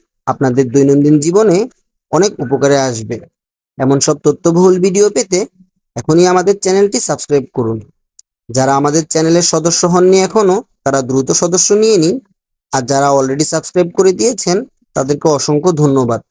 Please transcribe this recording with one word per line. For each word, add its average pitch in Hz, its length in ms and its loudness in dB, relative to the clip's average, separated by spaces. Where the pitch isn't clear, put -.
আপনাদের 131 460 0
দৈনন্দিন 143 460 4
জীবনে 180 380 2
অনেক 185 200 0
উপকারে 135 340 0
আসবে। 113 300 -8
এমন 135 280 0
সব 156 100 0
তথ্যবহুল 170 500 2
ভিডিও 202 300 2
পেতে 190 240 -2
এখনই 160 320 2
আমাদের 180 360 2
চ্যানেলটি 202 440 2
সাবস্ক্রাইব 143 380 -2
করুন। 113 200 -4
যারা 131 300 0
আমাদের 147 320 0
চ্যানেলের 165 420 2
সদস্য 165 280 -2
হননি 185 240 4
এখনো, 190 280 0
তারা 135 180 -2
দ্রুত 131 280 -2
সদস্য 175 280 0
নিয়ে 220 220 2
নিন। 185 120 0
আর 135 200 -2
যারা 139 160 2
already 135 360 -2
সাবস্ক্রাইব 170 440 -2
করে 190 220 4
দিয়েছেন, 214 380 -2
তাদেরকে 143 320 -2
অসংখ্য 147 340 -2
ধন্যবাদ। 131 500 0